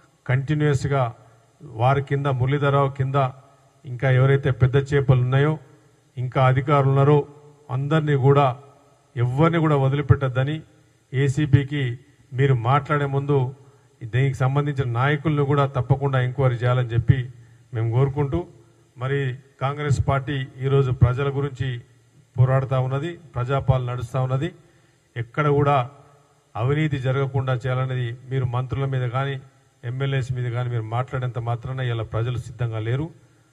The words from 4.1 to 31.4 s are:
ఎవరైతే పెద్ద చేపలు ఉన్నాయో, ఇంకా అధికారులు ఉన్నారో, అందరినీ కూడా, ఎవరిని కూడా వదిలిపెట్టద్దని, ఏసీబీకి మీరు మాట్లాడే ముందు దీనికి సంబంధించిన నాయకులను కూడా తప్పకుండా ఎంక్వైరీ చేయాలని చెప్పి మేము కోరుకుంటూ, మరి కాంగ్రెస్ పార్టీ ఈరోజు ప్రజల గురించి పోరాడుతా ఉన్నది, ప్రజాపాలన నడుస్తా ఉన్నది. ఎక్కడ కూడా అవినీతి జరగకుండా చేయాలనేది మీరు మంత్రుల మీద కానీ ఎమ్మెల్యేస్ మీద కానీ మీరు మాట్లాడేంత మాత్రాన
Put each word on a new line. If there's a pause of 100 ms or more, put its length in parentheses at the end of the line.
ఎవరైతే
పెద్ద
చేపలు
ఉన్నాయో, (600)
ఇంకా
అధికారులు
ఉన్నారో, (440)
అందరినీ
కూడా, (600)
ఎవరిని
కూడా
వదిలిపెట్టద్దని, (520)
ఏసీబీకి (340)
మీరు
మాట్లాడే
ముందు (480)
దీనికి
సంబంధించిన
నాయకులను
కూడా
తప్పకుండా
ఎంక్వైరీ
చేయాలని
చెప్పి (440)
మేము
కోరుకుంటూ, (520)
మరి (260)
కాంగ్రెస్
పార్టీ (180)
ఈరోజు
ప్రజల
గురించి (580)
పోరాడుతా
ఉన్నది, (180)
ప్రజాపాలన
నడుస్తా
ఉన్నది. (680)
ఎక్కడ
కూడా (640)
అవినీతి
జరగకుండా
చేయాలనేది (120)
మీరు
మంత్రుల
మీద
కానీ (480)
ఎమ్మెల్యేస్
మీద
కానీ
మీరు (100)
మాట్లాడేంత
మాత్రాన